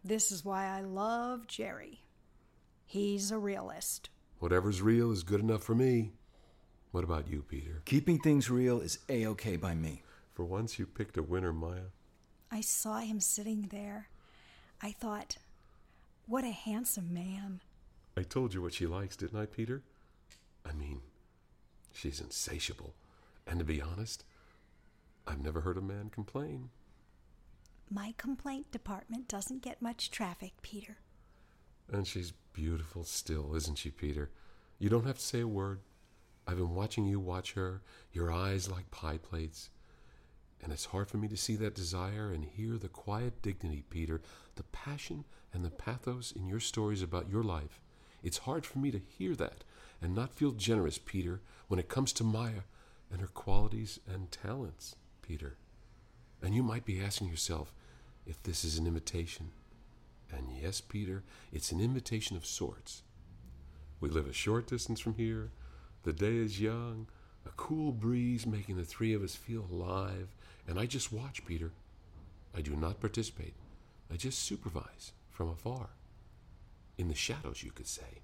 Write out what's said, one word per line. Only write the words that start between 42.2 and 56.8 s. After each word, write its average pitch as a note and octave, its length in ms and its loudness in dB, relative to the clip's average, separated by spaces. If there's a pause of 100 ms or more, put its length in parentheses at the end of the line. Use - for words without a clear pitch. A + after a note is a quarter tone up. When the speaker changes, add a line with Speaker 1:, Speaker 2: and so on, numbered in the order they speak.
Speaker 2:
and D#2 120 -2
hear A2 340 -2
the G2 120 -6
quiet A2 520 -2
dignity, E2 480 -2
Peter, D#2+ 320 0 (340)
the - 80 -8
passion C#3+ 640 -6 (280)
and F2+ 100 -2
the E2 80 0
pathos B2 600 -4
in F#2 160 -4
your G2+ 120 0
stories G#2+ 420 2
about F2+ 280 0
your G#2+ 140 4
life. D#2+ 360 -2 (420)
It's - 180 -2
hard D3 260 0
for - 140 -4
me C#3 120 4
to G#2 80 0
hear F#3 360 0
that - 280 -2 (380)
and E2+ 120 2
not A#2 220 0
feel C#3+ 160 6
generous, G#2+ 460 4
Peter, F2+ 440 -2 (280)
when F#2 100 4
it F2 80 0
comes C3 260 2
to - 100 2
Maya A2 400 2 (460)
and F#2 120 -2
her F#2 60 -2
qualities G#2 800 8
and F#2 260 -6
talents, A2 640 -6 (260)
Peter. D2 360 -6 (840)
And F#2 120 2
you A#2+ 80 6
might A#2 240 0